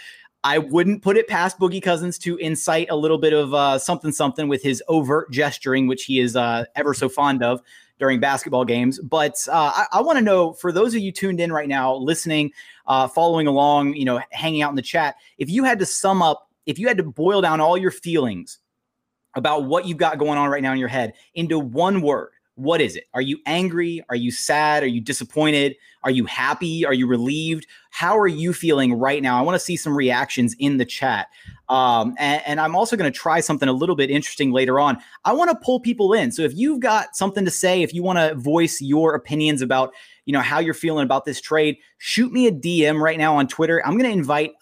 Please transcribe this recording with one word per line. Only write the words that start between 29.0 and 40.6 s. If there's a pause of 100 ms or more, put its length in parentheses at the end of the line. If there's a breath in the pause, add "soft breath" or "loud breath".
now?
I
wanna
see
some
reactions
in
the
chat. (400 loud breath)
Um,
and,
and
I'm
also
gonna
try
something
a
little
bit
interesting
later
on. (260 loud breath)
I
wanna
pull
people
in.
So
if
you've
got
something
to
say,
if
you
wanna
voice
your
opinions
about, (320 loud breath)
you
know,
how
you're